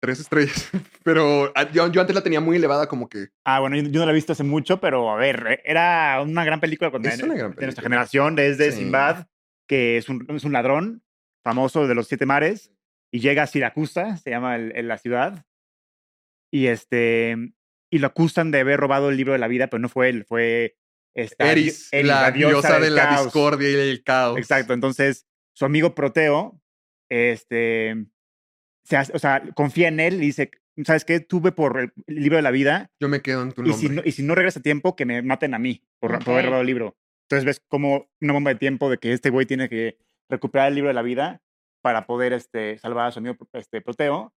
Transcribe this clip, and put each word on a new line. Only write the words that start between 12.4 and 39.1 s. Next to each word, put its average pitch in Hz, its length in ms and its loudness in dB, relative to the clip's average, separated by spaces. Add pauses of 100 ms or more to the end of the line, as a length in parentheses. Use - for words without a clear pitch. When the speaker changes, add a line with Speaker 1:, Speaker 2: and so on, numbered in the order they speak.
Speaker 2:
y 120 100 -6
llega 139 240 2
a - 20 -8
Siracusa, 156 720 -4
se - 120 -12
llama 120 260 -4
el, 113 200 -6
el, 120 120 -6
la 110 100 -4
ciudad, 139 480 -4 (1040)
y 135 140 2
este, 117 680 0 (540)
y 165 80 2
lo 139 80 2
acusan 165 440 0
de 143 100 4
haber 139 200 2
robado 139 300 2
el 135 60 0
libro 135 160 0
de 131 60 2
la 117 100 -2
vida, 123 200 0
pero 113 120 -6
no 120 80 -4
fue 127 220 2
él, 113 160 -6
fue 117 500 -2 (380)
esta 127 360 0
Speaker 1:
Eris, 156 400 0
Speaker 2:
Eris, 143 160 2
Speaker 1:
la 139 160 4
Speaker 2:
la 131 100 4
diosa 147 180 4 (180)
Speaker 1:
diosa 147 60 6
Speaker 2:
del 143 80 4
Speaker 1:
de 156 80 4
la 151 180 4
Speaker 2:
caos. 143 160 2
Speaker 1:
discordia 143 460 2
y 139 40 0 (160)
el 127 140 -6
caos. 127 340 2
Speaker 2:
Exacto, 127 360 0
entonces 135 520 0 (280)
su - 100 -4
amigo 151 300 2
Proteo, 151 680 0 (480)
este, 113 1000 -2 (800)
se - 140 -2
hace, 139 160 -2
o 170 40 -2
sea, 139 240 0 (120)
confía 151 340 0
en 160 120 -2
él 170 160 0
y 156 100 0
dice, 143 240 -2 (340)
"¿Sabes 160 220 2
qué? 170 140 2
Tú 175 200 -2
ve 175 120 2
por 135 280 0
el 123 120 -6 (140)
libro 151 300 0
de 156 60 4
la 139 80 2
vida 143 400 0 (100)
Speaker 1:
Yo 143 80 -2
me 139 140 -2
quedo 131 200 -2
en 127 100 -8
tu 123 100 -10
Speaker 2:
y 120 100 2
si 113 140 -2
Speaker 1:
nombre. 147 180 -2
Speaker 2:
no, 175 40 2
y 147 40 -2
si 139 100 -6
no 147 120 0
regresa 180 260 0
a - 20 -20
tiempo, 147 340 0
que 135 100 -4
me 120 160 -4
maten 135 320 -2
a 113 40 -4
mí 120 240 -4 (160)
por, 113 120 -4 (120)
por 123 120 0
haber 127 100 4
Speaker 3:
Ok. 127 40 0
Speaker 2:
robado 131 120 2
el 127 60 0
libro". 120 300 -4 (280)
Entonces 139 220 0
ves 143 220 -2
como 139 400 -2 (120)
una 147 140 0
bomba 143 180 2
de 113 60 -2
tiempo 135 320 0
de 123 80 0
que 117 160 -2